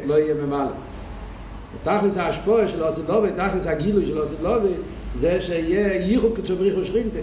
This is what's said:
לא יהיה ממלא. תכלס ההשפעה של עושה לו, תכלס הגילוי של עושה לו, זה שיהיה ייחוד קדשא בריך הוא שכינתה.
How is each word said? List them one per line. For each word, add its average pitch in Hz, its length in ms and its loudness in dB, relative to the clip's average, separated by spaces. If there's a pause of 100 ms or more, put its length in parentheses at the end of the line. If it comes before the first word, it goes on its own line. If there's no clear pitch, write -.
לא 143 80 2
יהיה 151 200 4
ממלא. 139 360 -2 (1120)
תכלס 196 340 2
ההשפעה 185 520 2
של 165 140 -2
עושה 160 260 0
לו, 214 140 4 (140)
תכלס 185 300 0
הגילוי 165 400 2
של 147 120 -2
עושה 147 240 -2
לו, 202 140 2 (580)
זה 170 260 2
שיהיה 175 540 0
ייחוד 214 420 2
קדשא 185 180 -2
בריך 190 200 2
הוא 185 100 0
שכינתה. 226 380 -2